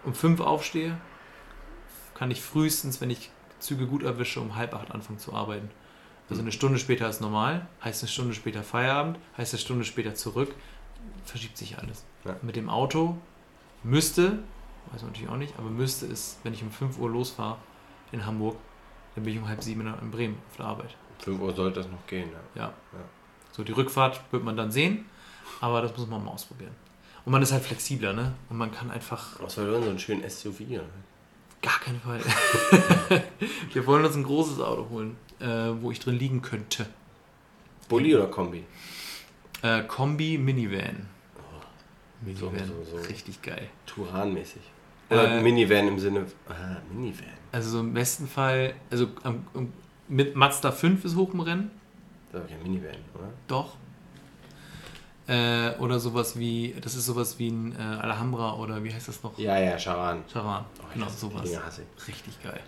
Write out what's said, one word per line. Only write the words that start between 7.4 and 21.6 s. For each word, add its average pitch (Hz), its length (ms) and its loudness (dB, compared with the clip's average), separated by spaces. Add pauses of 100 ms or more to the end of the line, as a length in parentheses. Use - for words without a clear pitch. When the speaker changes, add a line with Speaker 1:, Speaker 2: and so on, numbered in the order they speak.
Speaker 1:
heißt 113 180 -4
eine 120 80 -4
Stunde 123 240 -2
später 107 280 -4
Feierabend, 139 560 2 (200)
heißt 123 160 -2
eine 113 60 -2
Stunde 123 240 0
später 107 300 -2
zurück, 120 400 -2 (720)
verschiebt 113 320 -10
sich - 220 -10
alles. - 260 -10 (200)
Speaker 2:
Ja. 92 180 -6
Speaker 1:
Mit 117 140 -6
dem 110 120 -4
Auto 151 480 2 (680)
müsste, 175 540 4 (540)
weiß 110 100 -10
man 117 100 -8
natürlich 107 180 -8
auch 123 60 -4
nicht, 143 220 -6
aber 113 120 -6
müsste 123 360 0
es, - 360 -8
wenn 113 120 -4
ich 107 80 -8
um 107 80 -6
fünf 131 280 -4
Uhr 120 120 0
losfahre 113 460 -2 (560)
in 107 140 -6
Hamburg, 110 300 0 (580)
dann 110 100 -6
bin 110 100 -2
ich 113 60 -4
um 110 80 -6
halb 107 140 -6
sieben 110 200 -4
in, 110 180 -4
in 113 100 -8
Bremen 113 280 -2 (120)
auf - 60 -18
der - 100 -8
Arbeit. - 300 -8 (240)
Speaker 2:
Fünf 95 200 -2
Uhr 95 140 0
sollte 95 260 0